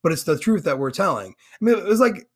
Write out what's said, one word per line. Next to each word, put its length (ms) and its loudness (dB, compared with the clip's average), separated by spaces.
but 80 2
it's 100 -6
the 160 -2
truth 240 0
that 160 -2
we're 140 -4
telling. 420 -4
I 40 -4
mean, 120 4
it 100 -6
was 120 2
like 380 0